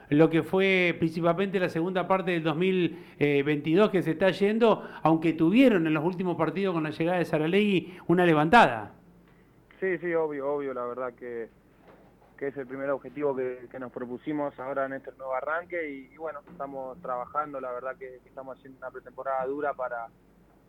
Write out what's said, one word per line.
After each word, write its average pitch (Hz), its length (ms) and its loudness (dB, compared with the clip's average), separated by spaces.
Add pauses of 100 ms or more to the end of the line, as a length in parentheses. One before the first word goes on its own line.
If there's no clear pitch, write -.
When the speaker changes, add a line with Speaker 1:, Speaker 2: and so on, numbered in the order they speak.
Speaker 1:
lo 156 220 6
que 160 100 2
fue 185 560 2
principalmente 170 600 0
la 175 100 0
segunda 180 380 -2
parte 185 240 0
del 170 100 0
dos 156 160 0
mil 180 400 0 (220)
veintidós 147 720 2
que 185 100 2
se 160 100 0
está 185 200 2
yendo, 214 500 2 (220)
aunque 160 300 4
tuvieron 185 520 6
en 156 80 2
los 151 100 0
últimos 180 320 -2
partidos 170 380 -2
con 165 80 -2
la 156 80 -4
llegada 165 300 -2
de 165 60 0
Saralegui 175 840 0
una 175 180 4
levantada. 156 680 6 (880)
Speaker 2:
Sí, 185 200 -2
sí, 175 160 -6
obvio, 147 380 -2
obvio, 143 200 -4
la 123 120 -6
verdad 123 280 -8
que, 117 360 -10 (880)
que 139 100 -6
es 135 100 -8
el 131 100 -10
primer 135 220 -8
objetivo 135 440 -2
que, 127 260 -6 (120)
que 135 80 -12
nos 123 140 -12
propusimos 135 680 -6
ahora 135 280 -4
en 135 60 -8
este 135 240 -12
nuevo 131 160 -8
arranque 165 560 -6
y, 135 240 -16
y - 40 -20
bueno, 156 220 -10 (120)
estamos 135 500 -12
trabajando, 131 600 -6
la 127 100 -8
verdad 127 260 -8
que, 127 240 -16
que - 60 -20
estamos 131 300 -16
haciendo 131 220 -20
una 127 120 -12
pretemporada 127 540 -6
dura 143 280 -4
para, 120 340 -8 (600)